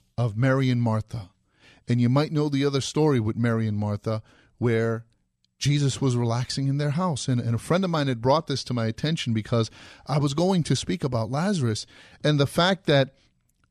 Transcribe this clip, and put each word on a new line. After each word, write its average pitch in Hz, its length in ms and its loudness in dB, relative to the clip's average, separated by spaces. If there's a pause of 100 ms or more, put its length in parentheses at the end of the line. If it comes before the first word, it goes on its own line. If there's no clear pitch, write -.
(180)
of 117 180 -2
Mary 131 340 2
and 123 120 0
Martha. 110 500 -4 (560)
And 120 140 0
you 120 80 4
might 147 240 2
know 151 160 0
the 139 160 0
other 139 160 0
story 147 400 2
with 107 160 -2
Mary 113 280 0
and 104 120 -2
Martha, 104 440 -4 (360)
where 113 480 0 (520)
Jesus 143 440 0
was 127 160 2
relaxing 123 500 -2
in 139 120 -2
their 147 100 -2
house. 160 400 -2
And, 123 100 0
and 117 160 -2
a - 20 -2
friend 180 280 0
of 180 40 -2
mine 151 180 0
had 120 140 -2
brought 139 260 2
this 135 180 -4
to 127 80 -6
my 113 140 0
attention 139 460 -2
because 113 380 0 (340)
I 143 120 -2
was 143 160 0
going 175 300 2
to 139 120 0
speak - 260 -4
about 117 300 -2
Lazarus 147 540 -2 (400)
and 151 160 4
the 139 40 4
fact 175 420 0
that 139 280 4 (560)